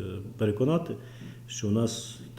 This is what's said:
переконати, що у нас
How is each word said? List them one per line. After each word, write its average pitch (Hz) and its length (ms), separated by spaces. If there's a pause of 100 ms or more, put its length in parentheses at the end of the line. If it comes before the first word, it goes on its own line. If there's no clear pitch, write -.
(380)
переконати, 131 580 (520)
що - 200
у 101 40
нас - 480 (200)